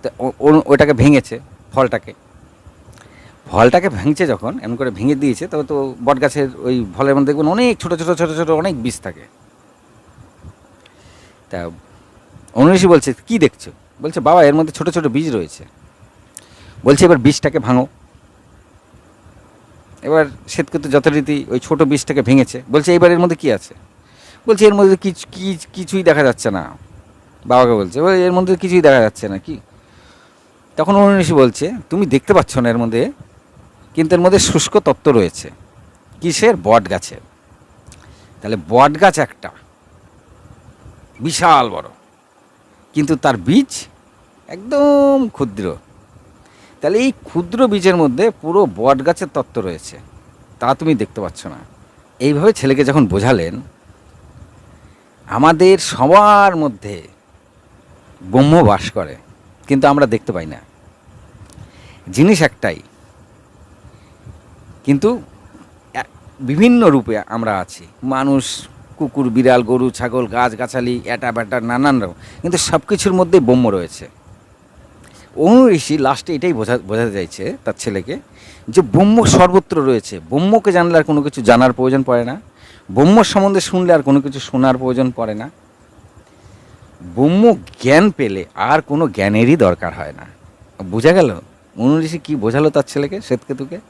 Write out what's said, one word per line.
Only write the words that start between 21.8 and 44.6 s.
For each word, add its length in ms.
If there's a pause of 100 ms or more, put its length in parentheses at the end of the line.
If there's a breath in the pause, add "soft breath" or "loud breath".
বীজটাকে 400
ভেঙেছে, 400 (100)
বলছে, 240
"এবার 160
এর 80
মধ্যে 160
কী 160
আছে?" 220 (760 soft breath)
বলছে, 180
"এর 80
মধ্যে 220
কিছ-, 360
কি-, 420
কিছুই 300
দেখা 200
যাচ্ছে 280
না।" 260 (680)
বাবাকে 260
বলছে, 300
"বলে, 240
এর 60
মধ্যে 240
কিছুই 260
দেখা 200
যাচ্ছে 280
না, 80
কি?" 220 (1160 soft breath)
তখন 180
অনু 240
ঋষি 140
বলছে, 380 (180)
"তুমি 160
দেখতে 280
পাচ্ছ 240
না 120
এর 80
মধ্যে, 340 (840)
কিন্তু 200
এর 60
মধ্যে 180
শুষ্ক 400
তত্ত্ব 320
রয়েছে।" 380 (720)
কিসের? 420
বট 260
গাছের। 280 (1200 soft breath)
তাহলে 160 (120)
বট 320
গাছ 180
একটা, 300 (1700)
বিশাল 500
বড়, 200 (1040)
কিন্তু 220
তার 220
বীজ 500 (600)
একদম 840